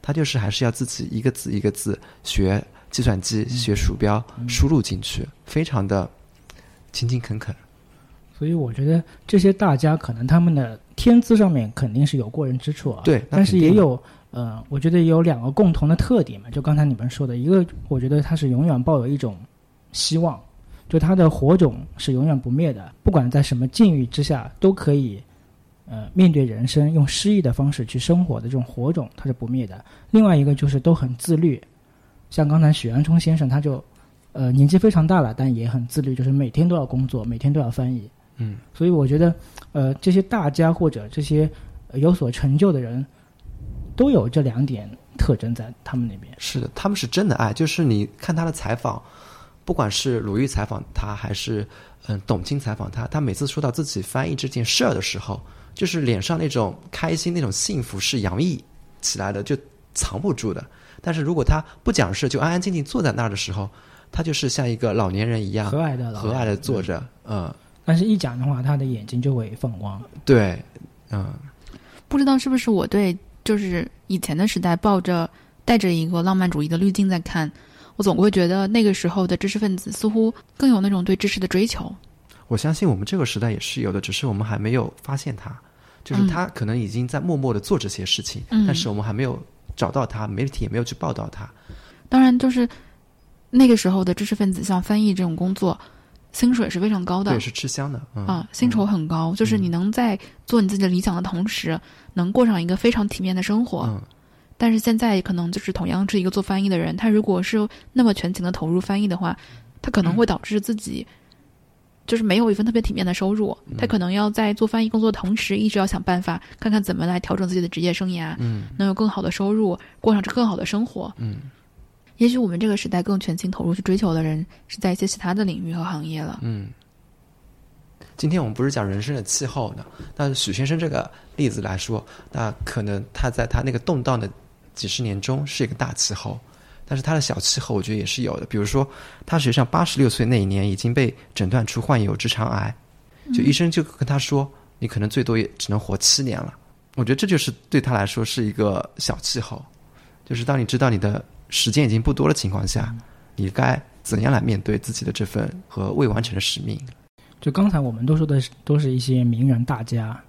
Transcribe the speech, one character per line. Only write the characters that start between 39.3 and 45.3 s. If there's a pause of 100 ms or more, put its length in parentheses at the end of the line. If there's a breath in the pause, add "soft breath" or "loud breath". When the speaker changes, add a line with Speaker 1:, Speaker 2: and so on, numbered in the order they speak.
Speaker 2:
呃，
这
些
大
家
或
者
这
些， (400 loud breath)
呃，
有
所
成
就
的
人， (880 soft breath)
都
有
这
两
点 (280)
特